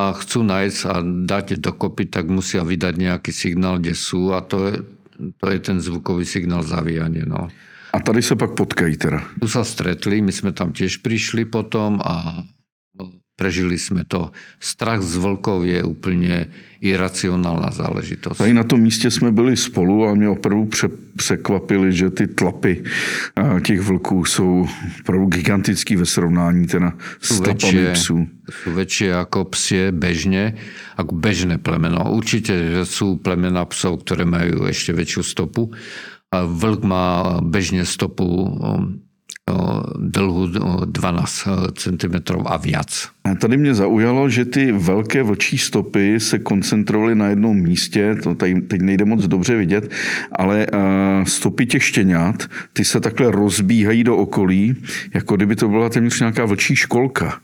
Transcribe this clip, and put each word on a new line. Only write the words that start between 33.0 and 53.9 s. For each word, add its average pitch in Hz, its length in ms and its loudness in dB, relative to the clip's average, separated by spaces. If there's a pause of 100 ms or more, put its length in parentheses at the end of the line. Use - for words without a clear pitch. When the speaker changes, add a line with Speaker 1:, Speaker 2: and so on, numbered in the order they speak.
Speaker 1:
plemena 90 480 0
psov, 87 400 -4
ktoré - 160 -2
majú 85 480 0
ešte - 240 -4
väčšiu 85 320 -2
stopu. 113 480 -4 (560)
A 90 160 0
vlk 101 400 0
má 92 200 2 (360)
bežne 87 440 0
stopu, - 400 -2
o, 90 240 0 (960)
o, - 120 0 (440)
dlhú, 95 420 0 (140)
o, 95 140 0 (160)
dvanásť 85 500 -2 (420)
centimetrov 90 720 -2
a 85 80 0
viac. - 560 -4 (120)
Speaker 2:
A 95 100 2
tady 117 220 2
mě 143 180 4
zaujalo, 113 540 4
že 123 160 2
ty 123 280 2
velké 104 500 2
vlčí 107 360 0
stopy 104 640 2
se 110 180 0
koncentrovaly 107 760 2
na 104 140 4
jednom 104 280 4
místě, 98 640 2
to 87 120 0
tady 92 260 2
teď 90 220 -2
nejde 98 220 2
moc 107 220 2
dobře 92 300 2
vidět, 104 320 2 (440)
ale, 101 360 2
eh, 95 560 2
stopy 107 420 0
těch 135 180 0
štěňat, 92 520 2 (360)
ty - 120 -2
se - 160 0
takhle 117 300 2
rozbíhají 104 760 2